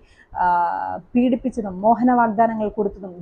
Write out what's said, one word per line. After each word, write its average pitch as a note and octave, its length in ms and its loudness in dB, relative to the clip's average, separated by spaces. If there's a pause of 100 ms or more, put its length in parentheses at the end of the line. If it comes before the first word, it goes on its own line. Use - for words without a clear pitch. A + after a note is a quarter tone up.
(320)
ആ, - 140 -2 (680)
പീഡിപ്പിച്ചതും A#3+ 680 0
മോഹന A3+ 320 4
വാഗ്ദാനങ്ങൾ A3+ 560 2
കൊടുത്തതും G3+ 540 -6